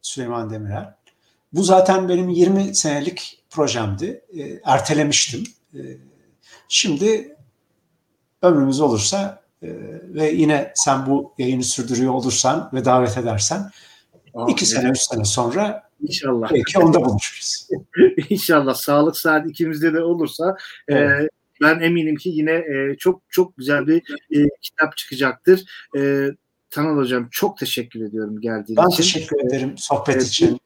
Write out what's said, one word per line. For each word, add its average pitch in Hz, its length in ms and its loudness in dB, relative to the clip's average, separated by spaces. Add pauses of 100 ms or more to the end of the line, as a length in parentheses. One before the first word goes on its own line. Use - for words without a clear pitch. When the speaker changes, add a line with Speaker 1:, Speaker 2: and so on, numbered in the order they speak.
Speaker 1:
Süleyman 120 480 -8
Demirel. 107 440 -10 (600)
Bu 175 100 0
zaten 185 460 4
benim 180 200 0
yirmi 190 460 2
senelik 147 680 -4 (120)
projemdi. 120 640 -2 (180)
E, 143 260 -12
ertelemiştim. 143 800 0 (300)
E, 139 60 -16 (920)
şimdi 202 680 0 (1040)
ömrümüz 139 380 4
olursa, 156 640 0 (200)
e, - 40 -14 (360)
ve 151 280 -2
yine 151 440 2
sen 135 300 0
bu 139 320 -2
yayını 127 260 -2
sürdürüyor 123 500 -2
olursan 131 600 0
ve 131 120 -2
davet 123 320 4
edersen, 127 540 -4 (600)
Speaker 2:
Aa, 117 160 -6
Speaker 1:
iki - 160 0
Speaker 2:
evet. 113 100 0
Speaker 1:
sene, 127 140 0
üç 131 100 0
sene 113 260 -2
sonra 139 640 -2 (120)
Speaker 2:
İnşallah. 127 520 -2
Speaker 1:
belki 147 260 2
onda 160 260 6
buluşuruz. - 640 -4 (300)
Speaker 2:
<laughs> 370 320 4
İnşallah. 147 440 2
Sağlık 147 440 2
saat 156 320 0
ikimizde 160 440 -2
de 165 100 0
olursa, 170 540 -2 (300)
e, 143 60 0
Speaker 1:
Evet. 143 360 2 (320)
Speaker 2:
ben 160 180 4
eminim 165 360 0
ki 151 140 -6
yine, 156 220 -2
e, 143 480 -2
çok, 185 300 0
çok 185 280 0
güzel 139 300 0
bir, 160 100 4 (380)
e, 147 140 4 (120)
kitap - 360 -4
çıkacaktır. 139 680 2 (320)
E, 139 320 0 (400)
Tanıl 151 280 -2
Hocam, 123 340 0
çok 202 260 -4
teşekkür 120 440 -6
ediyorum 107 400 -8
geldiğin 110 360 -4
Speaker 1:
Ben 170 100 6
Speaker 2:
için. 175 100 0
Speaker 1:
teşekkür 151 500 -2
ederim 131 300 -2
sohbet 139 380 -2
Speaker 2:
Evet, 131 120 0
Speaker 1:
için. - 380 2